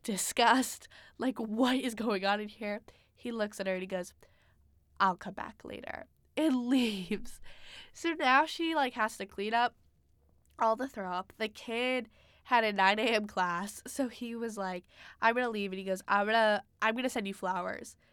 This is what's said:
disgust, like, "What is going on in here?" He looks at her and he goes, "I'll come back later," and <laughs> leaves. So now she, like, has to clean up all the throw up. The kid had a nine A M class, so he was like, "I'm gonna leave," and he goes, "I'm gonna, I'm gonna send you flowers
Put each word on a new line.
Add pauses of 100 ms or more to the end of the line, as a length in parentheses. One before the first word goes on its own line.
disgust, (300)
like,
"What
is
going
on
in
here?" (340)
He
looks
at
her
and
he
goes, (840)
"I'll
come
back
later," (300)
and
<laughs>
leaves. (520)
So
now
she,
like,
has
to
clean
up (840)
all
the
throw
up.
The
kid (360)
had
a
nine
A
M
class,
so
he
was
like, (360)
"I'm
gonna
leave,"
and
he
goes,
"I'm
gonna, (180)
I'm
gonna
send
you
flowers (160)